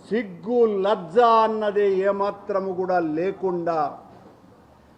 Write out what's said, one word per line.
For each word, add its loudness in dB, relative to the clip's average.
సిగ్గు 0
లజ్జ 0
అన్నదే 4
ఏ 0
మాత్రము -4
కూడా 0
లేకుండా, -2